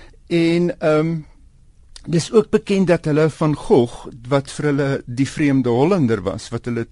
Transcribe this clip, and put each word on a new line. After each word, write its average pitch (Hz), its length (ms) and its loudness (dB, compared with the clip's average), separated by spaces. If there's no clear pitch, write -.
En, 170 540 0
ehm, 160 360 0
dis 156 260 -2
ook 214 180 2
bekend 196 360 0
dat 170 180 2
hulle 151 260 2
Van 151 240 0
Gogh, - 520 0
wat 139 220 0
vir - 140 -8
hulle 139 420 0
die 123 220 -2
vreemde 135 400 0
Hollander 123 540 2
was, 90 260 -6
wat 117 160 -8
hulle 117 280 -6